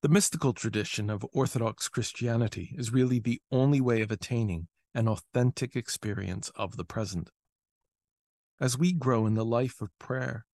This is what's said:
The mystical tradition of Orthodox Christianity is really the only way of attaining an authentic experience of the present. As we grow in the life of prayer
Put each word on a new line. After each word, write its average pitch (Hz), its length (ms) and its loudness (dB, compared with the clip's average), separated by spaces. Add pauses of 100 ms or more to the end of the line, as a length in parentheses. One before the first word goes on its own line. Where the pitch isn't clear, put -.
The 139 60 4
mystical 160 440 4
tradition 107 560 -2
of 107 240 -4
Orthodox 123 560 0
Christianity 117 880 -2
is 117 160 -6
really 127 260 4
the 120 220 -4 (100)
only 135 300 4
way 120 200 4
of 110 100 -2
attaining 104 560 -2 (260)
an 113 140 2
authentic 123 680 0
experience 98 760 -6
of - 280 -6
the 87 80 -6
present. 92 460 -6 (1300)
As 127 160 0
we 175 160 4
grow 123 320 2
in 107 80 4
the 110 100 0
life 117 380 0
of - 160 -10
prayer 127 560 -6